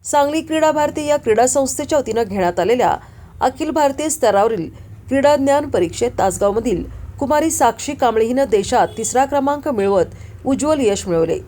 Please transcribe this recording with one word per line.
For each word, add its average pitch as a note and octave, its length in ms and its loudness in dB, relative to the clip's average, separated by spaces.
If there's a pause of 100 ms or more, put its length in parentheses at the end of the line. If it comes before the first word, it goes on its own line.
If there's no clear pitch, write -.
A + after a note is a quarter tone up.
सांगली D4 360 0
क्रीडा D#4 300 2
भारती D4 360 -2
या D4 100 2
क्रीडा A#3+ 300 2
संस्थेच्या C#4 520 0
वतीनं A#3 240 -2
घेण्यात F#3 380 -2
आलेल्या G#3 360 2 (440)
अखिल C#4 300 -2
भारतीय D4 380 0
स्तरावरील G#3 600 0 (380)
क्रीडा C#4+ 280 4
ज्ञान C#4 320 2
परीक्षेत G3 500 0
तासगावमधील G3+ 680 0 (340)
कुमारी D4+ 320 0
साक्षी C#4 440 0
कांबळे A3 300 2
हिनं B3+ 260 0
देशात G3 380 2 (100)
तिसरा A#3+ 260 0
क्रमांक C#4+ 440 -2
मिळवत G3 360 2 (420)
उज्ज्वल C#4+ 340 0
यश G3+ 280 0
मिळवले. E3 400 0